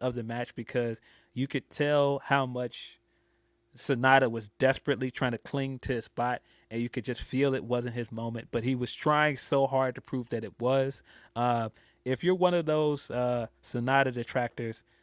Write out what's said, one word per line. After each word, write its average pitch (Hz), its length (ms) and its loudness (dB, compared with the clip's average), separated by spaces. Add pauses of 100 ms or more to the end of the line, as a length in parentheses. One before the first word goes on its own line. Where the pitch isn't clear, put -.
of 127 120 0
the 120 80 -4
match 120 320 -6
because 117 460 -2 (320)
you 127 160 -2
could - 220 -6
tell 143 560 2
how 139 180 2
much 123 540 -8 (800)
Sonata 131 540 6
was 110 200 -8 (100)
desperately 131 500 2
trying 123 220 -2
to 117 60 -4
cling 135 420 -6
to - 140 -4
his 113 100 -4
spot, 123 380 -4 (280)
and 117 100 -4
you 120 80 -2
could 120 160 -6
just - 180 -6
feel 135 320 2
it 131 100 -4
wasn't 120 320 -2
his 120 160 -6
moment, 113 400 -6
but 117 100 -2
he 127 140 0
was 123 180 -4
trying 151 420 2
so 135 300 2
hard 131 300 0
to - 40 -10
prove 127 280 -6
that 110 160 -4
it 92 160 -14
was. 135 420 0 (320)
Uh, 117 360 0 (340)
if 127 180 -2
you're 180 140 4
one 180 180 4
of 165 120 0
those, 151 440 0
uh, 123 380 -2 (140)
Sonata 131 500 2
detractors, 120 720 -4 (180)